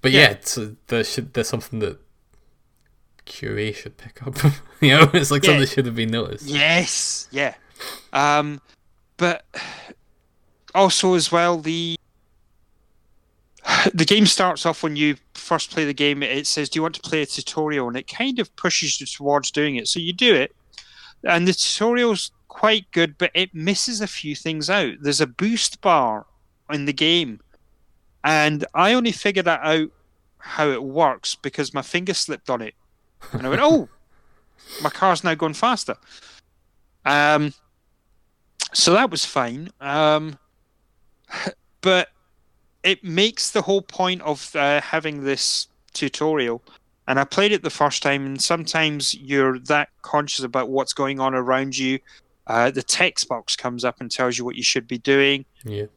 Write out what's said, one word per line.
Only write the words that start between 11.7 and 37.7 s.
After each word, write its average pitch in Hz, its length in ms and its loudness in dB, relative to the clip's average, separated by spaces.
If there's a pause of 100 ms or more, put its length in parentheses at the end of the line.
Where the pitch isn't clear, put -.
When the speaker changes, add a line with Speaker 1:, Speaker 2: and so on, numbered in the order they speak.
Speaker 2:
<sighs> - 300 2
the 160 120 2
game 208 200 6
starts 180 400 2
off 165 160 0
when 151 140 -2
you 147 220 0 (160)
first - 360 -2
play 160 160 -2
the 143 80 -2
game, 143 300 0
it 139 240 -4
says, 147 220 -2
"Do - 80 -4
you 160 40 0
want 160 140 -2
to - 60 -14
play 156 200 -2
a 143 40 0
tutorial?" 151 600 -4
And 120 100 -6
it 135 100 -10
kind 247 320 -4
of - 160 -6
pushes - 440 -2
you 135 60 -12
towards 143 460 -2
doing 147 240 -2
it. 117 120 -4
So - 120 -2
you 170 140 -4
do 226 200 4
it, 139 220 2 (680)
and 175 240 4
the 185 60 4
tutorial's 233 800 0 (160)
quite 214 440 0
good, 165 260 0
but - 160 0
it 185 200 -2
misses 196 480 -2
a 208 60 -4
few 147 280 -8
things 156 340 -6
out. 185 320 0
There's 143 200 0
a 147 60 2
boost 214 540 -2
bar 123 440 2 (460)
in 143 140 -4
the 147 80 -2
game, 156 460 0 (840)
and 151 500 2
I 185 200 4
only 240 180 0
figured 190 340 -2
that 160 180 0
out 156 260 0 (500)
how - 320 -2
it 123 120 -4
works 139 520 -2
because 139 380 -6
my 139 100 -4
finger 180 320 -4
slipped - 340 -6
on 120 140 -2
it. 107 100 -14 (580)
And 127 140 -6
I 131 40 -4
went, 190 120 0
Speaker 1:
<laughs> - 20 4
Speaker 2:
"Oh, 294 260 4 (920)
my 151 80 0
car's 185 340 2
now 165 120 0
going 156 180 -2
faster." - 420 -2 (1120)
Um, 147 480 2 (1200)